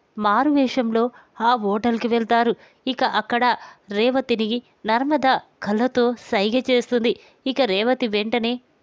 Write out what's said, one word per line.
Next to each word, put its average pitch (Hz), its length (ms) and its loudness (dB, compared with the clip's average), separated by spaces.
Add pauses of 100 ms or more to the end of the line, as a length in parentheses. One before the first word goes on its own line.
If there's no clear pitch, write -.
(180)
మారువేషంలో 233 840 2 (360)
ఆ 226 160 2
హోటల్కి 220 520 -2
వెళ్తారు. 233 440 2 (340)
ఇక 262 160 -2 (120)
అక్కడ 233 300 -2 (460)
రేవతిని 226 580 0 (380)
నర్మద 262 420 0 (340)
కళ్ళతో 240 420 0 (180)
సైగ 214 380 -2
చేస్తుంది. 240 520 0 (340)
ఇక 269 160 -4
రేవతి 233 460 0
వెంటనే 220 440 -2 (300)